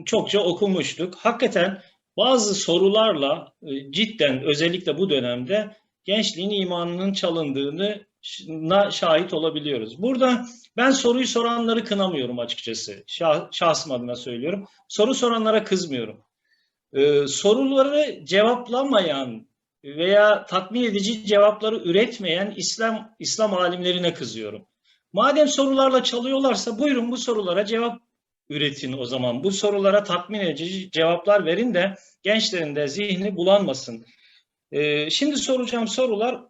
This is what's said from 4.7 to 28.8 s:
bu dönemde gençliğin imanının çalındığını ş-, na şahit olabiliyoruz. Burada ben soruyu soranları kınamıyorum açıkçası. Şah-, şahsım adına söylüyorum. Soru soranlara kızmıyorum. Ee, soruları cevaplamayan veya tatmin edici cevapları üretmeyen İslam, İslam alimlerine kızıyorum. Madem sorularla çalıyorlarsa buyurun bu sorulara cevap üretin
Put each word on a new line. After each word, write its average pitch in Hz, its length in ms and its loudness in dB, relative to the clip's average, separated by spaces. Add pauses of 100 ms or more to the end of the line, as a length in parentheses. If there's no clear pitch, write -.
bu 190 120 0
dönemde 139 680 -2 (280)
gençliğin 196 460 -2
imanının 180 600 -2
çalındığını 165 920 -4 (160)
ş-, - 260 -16
na 165 420 0
şahit 175 440 2
olabiliyoruz. 147 680 -4
Burada 247 440 2 (300)
ben 247 140 4
soruyu 247 360 2
soranları 233 580 0
kınamıyorum 170 540 -2
açıkçası. 110 680 -8
Şah-, 165 460 0
şahsım 156 400 0
adına 120 240 -6
söylüyorum. 135 500 -6 (220)
Soru 226 260 2
soranlara 220 500 2
kızmıyorum. 131 600 -4 (680)
Ee, 143 340 4
soruları 269 1000 2
cevaplamayan 208 1200 0 (360)
veya 196 640 4
tatmin 202 360 -2
edici 214 440 -2
cevapları 208 500 4
üretmeyen 196 800 0
İslam, 220 600 -4
İslam 214 360 -2
alimlerine 180 600 0
kızıyorum. 107 520 -10 (460)
Madem 277 360 4
sorularla 269 540 4
çalıyorlarsa 240 760 0
buyurun 247 320 0
bu 254 60 -4
sorulara 208 480 0
cevap 233 360 -2 (480)
üretin 143 440 -4